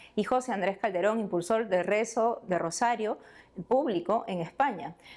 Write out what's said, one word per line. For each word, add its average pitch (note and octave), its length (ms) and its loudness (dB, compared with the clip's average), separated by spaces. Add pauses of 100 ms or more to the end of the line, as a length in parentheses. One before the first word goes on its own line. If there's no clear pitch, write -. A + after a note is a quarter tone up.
(180)
y G#3+ 80 2
José B3+ 260 0
Andrés G3 280 -2
Calderón, G#3 420 0
impulsor G#3 480 0
de F#3 140 2
Rezo A3+ 640 0
de F3+ 100 0
Rosario A3 600 -2 (500)
Público A3+ 580 2
en F#3 140 -4
España. F3 560 -2 (200)